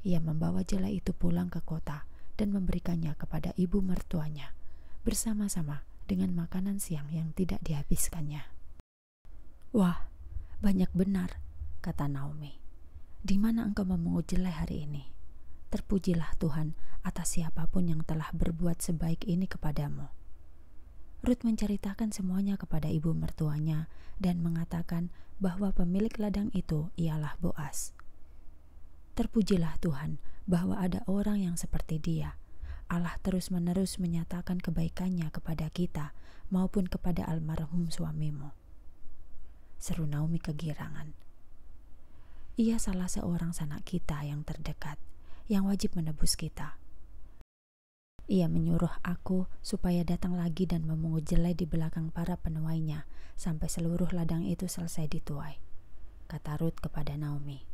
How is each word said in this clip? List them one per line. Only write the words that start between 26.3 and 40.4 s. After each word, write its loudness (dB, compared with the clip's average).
itu 0
ialah 0
Boas. -2
"Terpujilah 2
Tuhan -2
bahwa 2
ada 0
orang 2
yang 0
seperti 0
dia. -2
Allah -2
terus-menerus 0
menyatakan -2
kebaikannya 0
kepada -2
kita -2
maupun 2
kepada 0
almarhum 0
suamimu," -2
seru -2
Naomi 0
kegirangan. -4